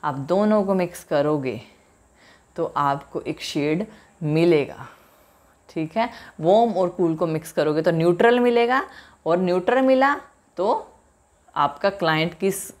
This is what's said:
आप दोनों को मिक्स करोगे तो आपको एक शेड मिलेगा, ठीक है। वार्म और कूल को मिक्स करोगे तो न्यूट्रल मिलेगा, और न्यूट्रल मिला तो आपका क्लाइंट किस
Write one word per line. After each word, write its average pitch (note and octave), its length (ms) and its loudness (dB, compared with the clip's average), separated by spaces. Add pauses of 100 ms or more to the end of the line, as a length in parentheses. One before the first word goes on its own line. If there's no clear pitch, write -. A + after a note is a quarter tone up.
आप D3 100 -4 (140)
दोनों G#3 360 2
को G3 100 0
मिक्स F3+ 300 -4
करोगे C#3+ 560 -2 (960)
तो E3 200 -6
आपको C#3+ 440 -4
एक - 220 -10
शेड D#3 440 -2 (360)
मिलेगा, D#3 640 0 (800)
ठीक D#3+ 280 -8
है। A#3 120 -2 (320)
वार्म G#3 320 4
और F3+ 180 0
कूल E3+ 260 0
को F3 100 -2
मिक्स D#3+ 260 -6
करोगे D3+ 300 0
तो F3+ 80 2
न्यूट्रल F3 500 4
मिलेगा, A#3+ 420 2 (440)
और E3+ 120 2
न्यूट्रल F#3 440 0
मिला C4 340 4 (400)
तो A3+ 360 -2 (640)
आपका D3 340 0
क्लाइंट E3 440 -2
किस - 340 -4 (120)